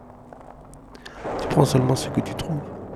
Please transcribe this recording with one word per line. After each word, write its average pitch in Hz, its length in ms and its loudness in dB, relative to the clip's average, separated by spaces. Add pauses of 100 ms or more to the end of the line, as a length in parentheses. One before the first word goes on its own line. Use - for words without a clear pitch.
(1400)
Tu - 80 -2
prends 151 160 8
seulement 131 320 6
ce - 120 -2
que - 120 2
tu - 160 -6
trouves. - 260 -2 (340)